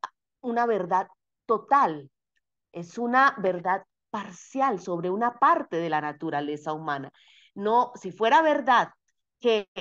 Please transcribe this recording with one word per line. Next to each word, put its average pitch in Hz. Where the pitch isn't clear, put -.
una 240
verdad 190
total, 208
es 170
una 247
verdad 185
parcial 202
sobre 175
una 233
parte 302
de 170
la 156
naturaleza 147
humana. 147
No, 226
si 185
fuera 233
verdad 262
que 220